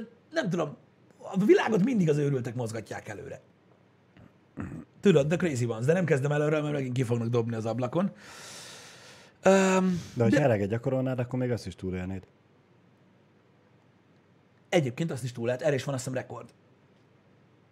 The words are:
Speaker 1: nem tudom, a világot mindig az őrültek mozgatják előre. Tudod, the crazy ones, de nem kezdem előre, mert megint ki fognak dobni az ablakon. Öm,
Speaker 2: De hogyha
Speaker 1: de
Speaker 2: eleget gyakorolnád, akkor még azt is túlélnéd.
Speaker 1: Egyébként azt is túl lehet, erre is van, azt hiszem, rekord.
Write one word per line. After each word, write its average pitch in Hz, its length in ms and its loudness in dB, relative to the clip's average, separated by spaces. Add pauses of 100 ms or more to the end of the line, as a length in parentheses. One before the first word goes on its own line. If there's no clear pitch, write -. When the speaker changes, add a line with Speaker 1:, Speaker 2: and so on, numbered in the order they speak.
(320)
Speaker 1:
nem 302 180 -2
tudom, 160 280 -4 (400)
a 196 280 -2
világot 220 380 6
mindig 214 260 4
az 147 80 4
őrültek 131 380 0
mozgatják 113 520 -8
előre. 90 340 -12 (1600)
Tudod, 156 260 6
the 170 100 2
crazy 147 280 -2
ones, 117 200 -4
de 151 80 4
nem 180 120 2
kezdem 143 260 2
előre, 151 300 0
mert 147 120 -4
megint 131 200 -4
ki 127 100 0
fognak 117 240 -2
dobni 117 280 0
az 110 100 -4
ablakon. 123 460 -2 (1300)
Öm, 190 600 4 (120)
Speaker 2:
De 123 100 2
hogyha 202 160 6
Speaker 1:
de 147 60 4
Speaker 2:
eleget 101 240 2
gyakorolnád, 127 500 -2
akkor 123 200 -4
még 127 120 -2
azt 110 160 -4
is 90 80 -10
túlélnéd. 92 480 -6 (2500)
Speaker 1:
Egyébként 160 420 0
azt 127 120 -8
is 127 80 -6
túl 117 140 -6
lehet, 123 160 -2
erre 147 140 2
is 123 80 -2
van, 143 120 -6
azt 127 100 -6
hiszem, 127 140 -6
rekord. 120 300 -12 (1200)